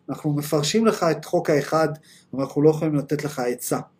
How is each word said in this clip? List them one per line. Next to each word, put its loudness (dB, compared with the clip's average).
אנחנו -4
מפרשים 0
לך 2
את -2
חוק 0
האחד, 2
אבל -4
אנחנו -2
לא 8
יכולים 0
לתת -2
לך -6
עצה. -2